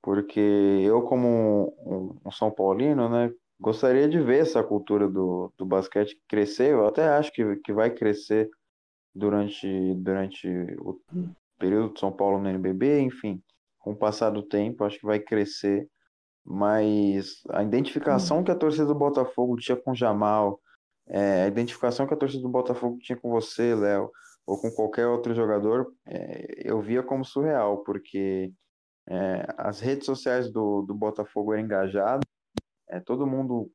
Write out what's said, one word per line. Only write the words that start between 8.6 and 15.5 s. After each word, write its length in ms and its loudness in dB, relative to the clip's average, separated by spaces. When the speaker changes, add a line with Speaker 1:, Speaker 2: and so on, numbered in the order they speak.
Speaker 1:
durante, 800 0
durante 540 -4
o 200 -10
período 360 0
de 60 -14
São 120 -2
Paulo 260 0
no 100 -2
N 100 -2
B 160 -2
B, 260 2
enfim, 420 -4
com 140 -10
o 40 -8
passar 340 0
do 120 -4
tempo, 420 -2
acho 140 -4
que 80 -10
vai 120 2
crescer, 680 -2